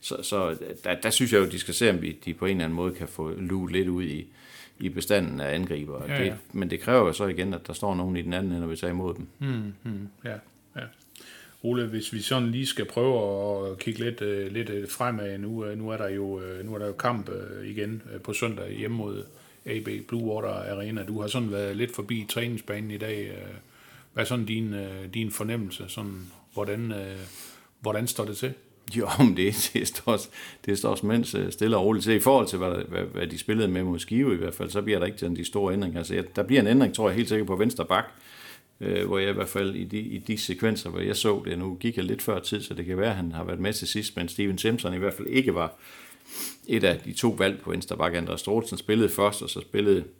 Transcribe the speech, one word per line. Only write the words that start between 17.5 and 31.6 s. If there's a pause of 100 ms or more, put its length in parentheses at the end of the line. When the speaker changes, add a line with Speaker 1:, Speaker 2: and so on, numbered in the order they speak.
Speaker 2:
igen, (120)
øh,
på
søndag
hjemme
mod (420)
A
B (200)
Blue
Water
Arena.
Du
har
sådan
været
lidt
forbi
træningsbanen
i
dag.
Øh, (640)
hvad
er
sådan
din,
øh,
din
fornemmelse?
Sådan, (260)
hvordan,
øh, (640)
hvordan
står
det
til? (440)
Speaker 1:
Jo,
<laughs>
men
det,
det
står, (480)
det
står
såmænd,
øh,
stille